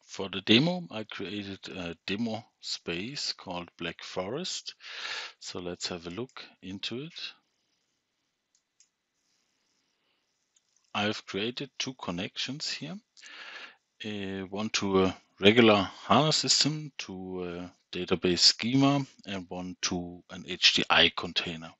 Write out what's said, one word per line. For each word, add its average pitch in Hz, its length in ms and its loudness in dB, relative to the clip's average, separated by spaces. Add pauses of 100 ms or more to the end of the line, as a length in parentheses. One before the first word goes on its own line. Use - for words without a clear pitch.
For - 280 -8
the 95 120 -6
demo, 165 500 6
I 107 140 -6
created 98 540 -8 (160)
a 85 200 -6 (100)
demo 107 400 -2 (160)
space 98 720 -6
called - 460 -10
Black - 240 -8
Forest. 113 720 -6 (640)
So - 200 -10
let's 87 280 -6
have 85 180 -8
a 87 60 -8
look 117 340 -10 (160)
into 107 400 -8
it. 165 120 -14 (3750)
I've 104 320 -2
created 117 540 -6
two - 160 -6
connections 113 760 -6
here, 165 260 -8 (1080)
uh, 98 400 -6
one 101 280 -4
to 95 320 4
a 92 120 0 (220)
regular 104 500 8 (160)
hana 139 260 6
system, 147 680 2
to 92 440 -8
a 87 280 -8 (200)
database 90 460 0
schema, 135 680 4 (220)
and 92 240 -8
one 92 320 -6
to 87 480 -4
an - 180 -14
H - 280 4
D - 160 4
I 85 260 6
container. 82 640 -6